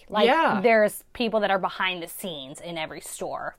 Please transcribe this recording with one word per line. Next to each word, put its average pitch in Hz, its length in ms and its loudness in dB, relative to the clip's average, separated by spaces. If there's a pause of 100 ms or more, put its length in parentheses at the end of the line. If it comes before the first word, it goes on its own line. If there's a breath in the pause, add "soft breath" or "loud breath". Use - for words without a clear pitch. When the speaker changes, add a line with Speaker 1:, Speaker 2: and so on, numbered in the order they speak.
Speaker 1:
Like, 214 200 4
Speaker 2:
Yeah. 269 340 4
Speaker 1:
there's 220 500 4
people 220 300 0
that 190 100 2
are 196 80 2
behind 185 420 -4
the 165 60 -10
scenes 147 540 -10
in 170 160 -8
every 147 240 -8
store - 580 -8